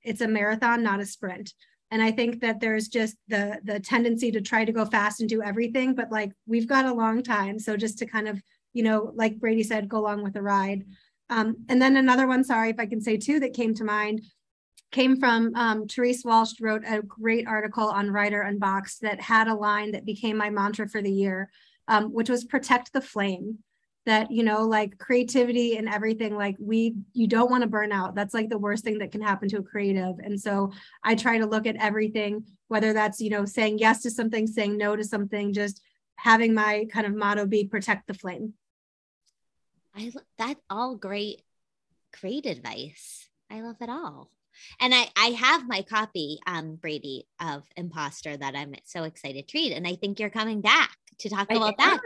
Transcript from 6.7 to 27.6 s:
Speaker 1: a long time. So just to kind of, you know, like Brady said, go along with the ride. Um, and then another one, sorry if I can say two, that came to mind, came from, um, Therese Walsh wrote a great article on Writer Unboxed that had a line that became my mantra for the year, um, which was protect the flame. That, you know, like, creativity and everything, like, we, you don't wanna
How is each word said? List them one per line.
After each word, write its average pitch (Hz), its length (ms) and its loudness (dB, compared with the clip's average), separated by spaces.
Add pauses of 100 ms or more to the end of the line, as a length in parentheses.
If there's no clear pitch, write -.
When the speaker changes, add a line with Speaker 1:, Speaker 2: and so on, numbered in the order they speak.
Speaker 1:
a 254 80 0
long 226 300 2
time. 214 380 -2
So 214 160 -4
just 220 240 -4
to 233 60 -4
kind 214 200 -2
of, 208 160 -6 (300)
you 240 100 0
know, 220 320 2
like 220 240 0
Brady 220 240 2
said, 214 260 -2
go 220 120 -2
along 208 240 -2
with 196 100 -6
the 202 80 -6
ride. 196 420 0 (460)
Um, 226 280 0 (100)
and 254 120 6
then 269 160 8
another 262 300 6
one, 254 180 4
sorry 226 260 2
if 220 100 -4
I 226 60 -2
can 214 140 -6
say 220 160 0
two, 277 240 0
that 254 140 -2
came 226 200 0
to 214 100 -4
mind, 214 380 -2 (680)
came 262 280 4
from, 233 360 4
um, 220 320 0
Therese 247 380 0
Walsh 226 360 4
wrote 220 260 0
a 214 160 -2
great 226 440 -2
article 214 420 -2
on 202 220 0
Writer 208 340 0
Unboxed 196 580 -2
that 202 180 -4
had 220 280 4
a 226 60 0
line 208 380 0
that 202 120 -8
became 214 320 -4
my 208 140 0
mantra 208 380 -2
for 214 120 -4
the 202 100 -2
year, 196 400 0 (380)
um, 214 240 2
which 226 160 0
was 247 160 0
protect 262 480 0
the 269 80 0
flame. 202 580 -4 (460)
That, 220 260 2
you 226 140 2
know, 214 180 2
like, 214 360 0
creativity 240 800 2
and 220 120 -4
everything, 214 480 -2
like, 202 240 -2
we, 226 340 0 (180)
you 226 140 2
don't 233 240 4
wanna 247 160 4